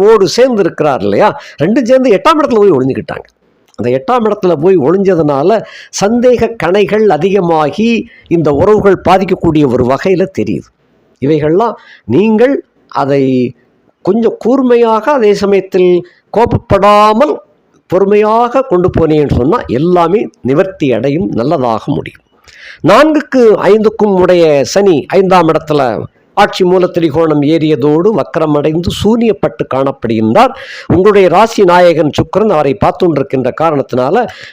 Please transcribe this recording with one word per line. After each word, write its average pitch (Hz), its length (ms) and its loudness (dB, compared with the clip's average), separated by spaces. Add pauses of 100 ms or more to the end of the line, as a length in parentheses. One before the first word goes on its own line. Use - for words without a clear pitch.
ஓடு 202 280 4
சேர்ந்து 240 340 0
இருக்கிறார் 151 400 -2
இல்லையா, 107 260 0 (300)
ரெண்டும் 220 320 0
சேர்ந்து 262 200 2
எட்டாம் 302 300 2
இடத்துல 240 200 0
போய் 196 160 4
ஒளிஞ்சுக்கிட்டாங்க. - 500 -6 (480)
அந்த 110 160 -6
எட்டாம் 220 360 -2
இடத்துல 208 340 -2
போய் 185 160 2
ஒளிஞ்சதுனால 165 760 0 (380)
சந்தேக 233 680 0
கணைகள் 196 520 0
அதிகமாகி 180 800 0 (400)
இந்த 170 240 0
உறவுகள் 190 520 2
பாதிக்கக்கூடிய 180 640 0
ஒரு 127 160 0
வகையில 139 480 -2
தெரியுது. 98 360 -8 (540)
இவைகள்லாம் 160 520 -2 (340)
நீங்கள் 214 460 2 (380)
அதை 139 300 -2 (840)
கொஞ்சம் 214 340 -2
கூர்மையாக, 233 720 0
அதே 220 220 2
சமயத்தில் 190 560 0 (440)
கோபப்படாமல் 208 1000 2 (560)
பொறுமையாக 214 760 0
கொண்டு 180 240 0
போனேன்னு 151 460 0
சொன்னா 143 300 0
எல்லாமே 170 540 0 (220)
நிவர்த்தி 156 500 -2
அடையும், 139 380 -2
நல்லதாக 123 560 -2
முடியும். - 380 -8 (580)
நான்குக்கு 262 600 2 (200)
ஐந்துக்கும் 208 540 0
உடைய 180 280 2 (200)
சனி 196 320 0 (120)
ஐந்தாம் 180 400 2
இடத்துல 156 340 -2 (540)
ஆட்சி - 280 0
மூல 180 220 2
திரிகோணம் 160 560 0
ஏறியதோடு 151 720 0
வக்கரமடைந்து 156 800 -2
சூனியப்பட்டு 208 800 -2
காணப்படுகின்றார். 131 840 0 (320)
உங்களுடைய 190 420 2
ராசி 208 360 2
நாயகன் 175 500 2
சுக்கிரன் 202 400 -2
அவரை 143 200 0
பார்த்துண்டிருக்கின்ற 139 800 -2
காரணத்தினால 151 720 -2 (280)